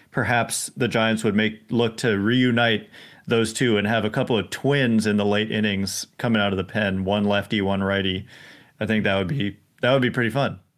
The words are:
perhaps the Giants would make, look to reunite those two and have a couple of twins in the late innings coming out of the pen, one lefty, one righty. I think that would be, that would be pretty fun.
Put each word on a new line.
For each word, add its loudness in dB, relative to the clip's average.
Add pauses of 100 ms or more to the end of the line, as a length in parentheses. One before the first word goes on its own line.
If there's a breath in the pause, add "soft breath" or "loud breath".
(120 loud breath)
perhaps -2
the -2
Giants 0
would 2
make, 0 (100)
look 0
to 0
reunite 2 (380 loud breath)
those 2
two 2
and 0
have 0
a -2
couple 0
of -4
twins 0
in 2
the 2
late 0
innings -2 (120)
coming 2
out 2
of -2
the -2
pen, -2
one 0
lefty, 0
one 0
righty. -2 (520 loud breath)
I -4
think 0
that 2
would -2
be, -4 (260)
that 4
would 4
be 2
pretty -2
fun. -4 (180)